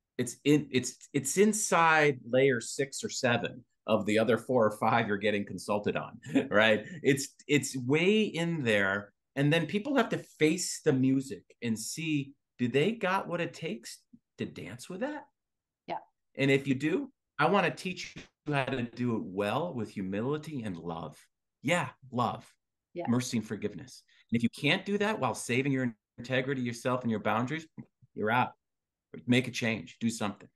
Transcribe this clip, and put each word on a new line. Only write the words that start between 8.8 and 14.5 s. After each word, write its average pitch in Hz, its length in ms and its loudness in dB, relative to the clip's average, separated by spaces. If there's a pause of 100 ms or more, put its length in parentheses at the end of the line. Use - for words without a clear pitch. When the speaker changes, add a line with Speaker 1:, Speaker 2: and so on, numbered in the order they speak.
Speaker 1:
And 143 160 4
then 160 140 4
people 214 300 -2
have 226 140 2
to - 80 -2
face - 640 -2
the 151 100 4
music 131 500 0 (180)
and 113 180 -2
see, 151 540 -4 (240)
do 123 100 0
they 143 240 2
got 190 360 -2
what 170 140 -4
it 160 120 -6
takes 196 460 -10 (380)
to 110 80 -6
dance 123 440 -12